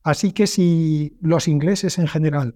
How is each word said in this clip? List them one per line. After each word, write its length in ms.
Así 300
que 160
si 720
los 260
ingleses 520
en 80
general 480